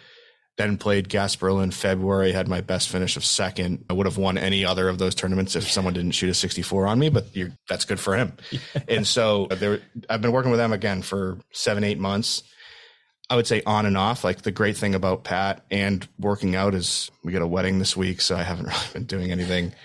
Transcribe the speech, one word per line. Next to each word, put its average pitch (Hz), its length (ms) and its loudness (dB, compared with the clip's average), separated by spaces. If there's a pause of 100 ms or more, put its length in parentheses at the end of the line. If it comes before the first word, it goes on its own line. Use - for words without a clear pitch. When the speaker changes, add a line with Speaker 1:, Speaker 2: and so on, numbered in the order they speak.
(580)
Speaker 1:
then 104 200 0
played 98 320 2
Gasparilla 98 560 2
in 92 60 0
February, 95 600 2
had 92 160 0
my 90 140 0
best 92 260 -2
finish 92 300 -2
of - 80 -4
second. 90 640 -2
I 90 40 -2
would 98 120 2
have 95 120 -2
won 95 200 2
any 95 260 2
other 92 240 2
of 92 120 0
those 92 140 0
tournaments 95 400 0
if - 160 -2
someone 92 240 0
didn't 87 180 -2
shoot 92 180 0
a 90 40 0
sixty-four 95 540 0
on 113 100 2
me, 151 120 4
but 113 160 2 (100)
you're, 90 160 -4 (160)
that's 92 160 -2
good 98 160 -2
for 98 160 0
him. 110 160 0 (120)
Speaker 2:
<laughs> - 80 -16
Yeah. - 80 -6 (280)
Speaker 1:
And 107 180 2
so 107 420 2
there, 104 340 0 (280)
I've 110 120 0
been 117 100 2
working 127 200 2
with 117 80 4
them 113 120 2
again 98 300 0
for 95 380 -4 (120)
seven, 104 320 0
eight 101 160 0
months. 98 440 -2 (840)
I 123 60 2
would 120 120 4
say 113 180 2
on 107 200 2
and 98 120 2
off. 107 260 2
Like, 92 200 -2
the 104 80 0
great 104 260 0
thing 101 180 0
about 92 300 0
Pat 95 440 -2
and 98 380 0 (120)
working 101 360 0
out 98 180 2
is - 380 -4 (100)
we 87 120 -6
got 92 80 0
a 85 60 0
wedding 95 320 2
this 92 180 0
week, 92 240 -2
so 90 160 0
I 90 60 -2
haven't 87 240 -4
<laughs> - 0 -
really - 260 -6
been 120 120 -8
doing 92 280 -4
anything. 90 400 -2 (120)